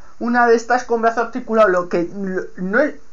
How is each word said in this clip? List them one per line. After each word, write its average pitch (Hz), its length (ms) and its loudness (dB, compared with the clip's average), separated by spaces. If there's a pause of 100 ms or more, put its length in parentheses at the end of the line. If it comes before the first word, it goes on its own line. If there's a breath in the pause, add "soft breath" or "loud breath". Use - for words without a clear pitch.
(200 soft breath)
una 240 280 2
de 226 80 8
estas 240 280 0
con 233 180 -2
brazo 226 200 2
articulado, 220 480 2
lo 180 200 0
que, 175 240 0
lo, 190 300 -4 (140)
no 190 220 -2
es 285 160 0 (180)